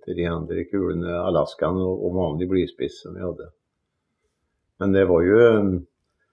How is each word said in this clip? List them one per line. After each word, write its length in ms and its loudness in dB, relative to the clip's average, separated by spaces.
til 120 -8
de 140 -4
andre 360 -6
kulene, 520 -4
Alaskan 680 -2
og, 240 -4
og 80 -4
vanlig 320 -4
blyspiss 560 -4
som 140 -16
vi 80 -12
hadde. 240 -10
Men 140 0
det 100 6
var 220 4
jo, 140 6